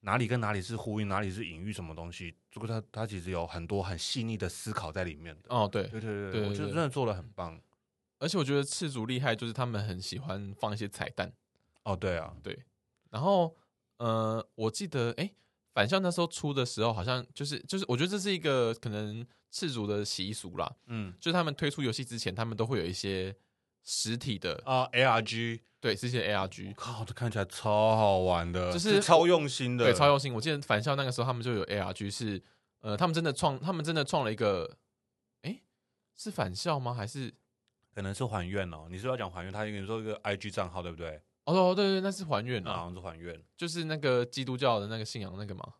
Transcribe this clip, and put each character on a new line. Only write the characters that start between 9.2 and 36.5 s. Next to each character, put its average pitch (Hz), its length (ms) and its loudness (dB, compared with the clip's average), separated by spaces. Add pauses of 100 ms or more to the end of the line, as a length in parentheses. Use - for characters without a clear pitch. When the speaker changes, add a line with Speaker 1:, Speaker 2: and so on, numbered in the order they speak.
Speaker 2:
就 117 120 -6
是 117 40 -4
他 123 140 -2
们 110 180 -2
很 95 160 -4
喜 - 200 -6
欢 101 400 -6
放 107 120 0
一 104 60 -4
些 110 100 -4
彩 - 220 -6
蛋。 - 240 -4 (520)
Speaker 1:
哦， 101 100 0
对 87 240 0
啊。 78 120 -10 (120)
Speaker 2:
对。 - 120 -8 (540)
然 113 140 -4
后， 175 320 4 (420)
呃， 113 560 0
我 110 160 0
记 196 180 -6
得， 123 260 0
诶， 190 200 -4 (400)
返 - 160 4
校 190 100 4
那 180 120 2
时 170 100 0
候 170 60 2
出 147 260 -2
的 135 100 2
时 110 200 0
候， 117 100 4
好 110 100 -2
像 127 300 -2
就 - 100 -8
是， 143 180 -4
就 - 180 -4
是 196 80 -2
我 123 100 2
觉 139 60 2
得 175 40 2
这 202 120 -2
是 196 120 0
一 185 60 2
个 135 380 4
可 117 140 -8
能 107 360 -4 (240)
赤 165 220 -4
足 110 160 -2
的 104 180 0
习 95 260 -4
俗 92 260 -8
啦。 87 140 -2 (140)
Speaker 1:
嗯。 104 340 -6
Speaker 2:
就 165 120 -2
是 - 20 2
他 180 100 4
们 156 120 0
推 147 160 0
出 156 100 -6
游 123 100 2
戏 127 140 -4
之 120 140 -8
前， - 160 -2
他 113 100 -2
们 113 100 -4
都 110 80 0
会 113 140 0
有 85 80 0
一 90 80 -2
些 95 420 -2 (480)
实 - 320 -2
体 120 220 -4
的。 87 280 -4
Speaker 1:
啊 131 260 4
，A 123 100 4
R 117 220 6
G。 117 380 -4 (200)
Speaker 2:
对， 110 140 2
是 120 120 -4
一 - 20 0
些 120 200 0
A 104 40 2
R 95 140 0
G。 98 220 -10
Speaker 1:
我 95 40 -10
靠， 113 320 -8
这 - 80 -8
看 120 160 -2
起 110 80 -2
来 98 80 2
超 107 500 6
好 101 220 8
玩 87 340 4
的， 90 220 0
Speaker 2:
就 175 60 0
是 196 160 4
Speaker 1:
是 202 80 8
超 170 240 10
用 160 200 6
心 123 300 0
的。 120 80 6
Speaker 2:
对， 120 80 8
超 143 140 6
用 143 120 8
心。 131 140 -2
我 110 80 -2
记 156 80 -2
得 151 120 0
返 107 200 2
校 135 140 2
那 139 80 0
个 127 80 0
时 123 100 -2
候， 120 60 2
他 131 40 0
们 117 120 -2
就 123 100 0
有 101 120 2
A 104 120 0
R 95 160 -2
G 101 160 -4
是， 101 320 -4 (400)
呃， 104 160 -4
他 175 80 2
们 165 80 2
真 165 100 0
的 156 80 2
创， 139 280 0
他 165 120 -4
们 160 140 -4
真 165 80 -2
的 151 100 2
创 139 220 0
了 107 80 0
一 - 20 -2
个， 101 420 0 (640)
诶， 196 180 -8 (560)
是 220 140 -10
返 101 240 -2